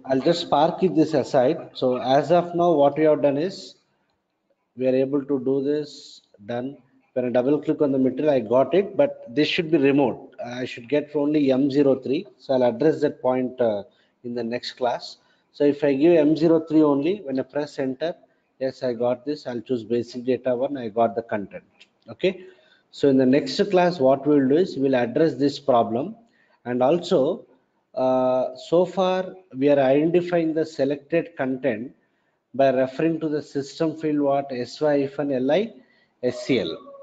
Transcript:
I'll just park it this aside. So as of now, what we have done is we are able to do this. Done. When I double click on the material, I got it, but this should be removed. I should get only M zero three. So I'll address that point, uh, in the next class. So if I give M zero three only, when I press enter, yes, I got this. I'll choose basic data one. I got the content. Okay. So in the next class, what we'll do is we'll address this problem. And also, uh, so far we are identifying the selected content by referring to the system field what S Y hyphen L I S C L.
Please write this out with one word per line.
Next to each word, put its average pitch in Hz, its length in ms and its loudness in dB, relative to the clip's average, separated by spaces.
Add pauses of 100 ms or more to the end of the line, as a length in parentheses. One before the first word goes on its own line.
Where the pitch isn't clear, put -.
I'll 131 140 -2
just 165 300 -2
park 165 320 0
it 160 140 0
this 156 180 2
aside. 131 600 0
So 127 240 -2
as 139 340 0
of 175 240 0
now, 175 160 2
what 143 260 2
we 156 60 2
have 151 180 2
done 139 140 2
is 180 400 -8 (1000)
we 127 120 -2
are 131 60 2
able 135 300 0
to 139 200 -2
do 135 180 0
this. 147 600 -6 (240)
Done. 123 320 -8 (340)
When 127 140 -2
I - 40 -2
double 131 320 2
click 151 180 -2
on 143 120 2
the 135 60 0
material, 131 320 2
I 135 100 4
got 127 340 2
it, 196 220 0
but - 360 0
this 147 140 2
should 160 240 -4
be 165 80 2
removed. 139 560 2 (100)
I 123 200 -8
should 120 240 -14
get 147 260 -2
only 147 380 2
M 135 180 2
zero 135 240 4
three. 135 320 -4 (120)
So - 160 -4
I'll 127 100 2
address 131 380 2
that - 200 -2
point, 127 380 -2
uh, 104 240 0 (400)
in 120 100 -10
the 120 80 -6
next 117 300 -8
class. 127 460 -6 (340)
So - 100 -4
if 143 220 0
I 143 100 2
give 165 240 4
M 151 180 4
zero 160 220 4
three 156 240 2
only, 151 420 0
when 131 140 -6
I 127 60 -4
press 147 340 -8
enter, 139 380 -6 (420)
yes, 131 240 -6
I 127 100 -2
got 120 320 -2
this. 147 220 -8
I'll 123 140 -8
choose 113 240 -4
basic 120 400 -4
data 123 320 -2
one. 139 200 -4
I 120 120 -8
got 113 260 0
the - 80 -4
content. 95 400 -8 (460)
Okay. 185 360 -4 (460)
So - 180 0
in 135 80 4
the 131 100 4
next 147 440 0
class, 180 300 2
what 135 260 2
we'll 143 220 4
do 143 80 4
is 185 200 0
we'll 135 200 0
address 120 380 0
this 139 260 -2
problem. 120 560 0 (480)
And 123 180 -2
also, 170 640 0 (480)
uh, 127 600 0
so 175 280 2
far 185 520 -4 (200)
we 135 120 2
are 143 100 4
identifying 160 720 2
the 156 140 -2
selected 143 720 -4
content 131 580 -4 (600)
by 135 160 4
referring 156 500 0
to 160 80 -4
the 147 120 -2
system 147 560 -6
field 151 220 -2
what 139 320 0
S 123 300 -8
Y 147 220 2
hyphen 143 300 -4
L 131 200 0
I 214 200 0 (480)
S 123 240 -4
C 127 140 2
L. 82 180 -4 (260)